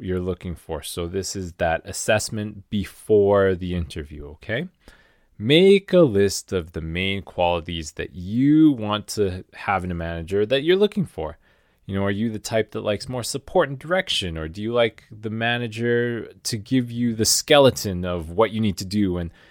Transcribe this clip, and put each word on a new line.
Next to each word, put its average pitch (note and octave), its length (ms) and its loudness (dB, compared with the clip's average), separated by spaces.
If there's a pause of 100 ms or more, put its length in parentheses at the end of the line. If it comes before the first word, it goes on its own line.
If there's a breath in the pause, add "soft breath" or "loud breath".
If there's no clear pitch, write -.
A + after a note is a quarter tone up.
you're F#2 200 -2
looking F2+ 340 -6
for. E2 260 -10
So - 260 -6
this F#2 300 -6
is F2+ 180 -8
that E2 300 -2
assessment G#2+ 840 -4
before G2+ 840 2
the F2+ 200 -4
interview, D2+ 540 -6
okay? A#2 400 -8 (720 soft breath)
Make F#3 540 6
a F3+ 80 8
list G2+ 540 4
of E2+ 180 -4
the E2 80 -8
main F#2 400 -2
qualities E2+ 720 -2
that - 220 -10
you C#3 580 4
want G#2 360 -4
to F#2+ 440 -2
have F#2 320 -2
in F2+ 60 -4
a F2 40 -4
manager E2+ 520 -2
that C3+ 160 0
you're F3 160 2
looking G3+ 260 0
for. D#2 320 -8 (480)
You G2 100 -8
know, G2 100 -2
are G2+ 60 0
you G#2+ 200 -2
the G#2+ 80 -6
type A2 320 -2
that A2 100 -8
likes G2+ 260 -4
more B2+ 160 -6
support C#3+ 460 -2
and C#3 100 -8
direction, D3+ 600 -4
or D#2+ 100 -6
do G2+ 140 -10
you A2+ 100 -4
like A#2 380 2
the G#2+ 180 -10
manager A#2+ 1040 -2 (120)
to A#2+ 120 -4
give A#2+ 340 0
you A#2 240 0
the G#2+ 120 0
skeleton A2 800 4
of E2+ 240 -4
what G2+ 220 2
you A2 100 -2
need G2+ 160 0
to G2 80 -8
do F#2+ 320 0
and E2+ 120 -6 (200 soft breath)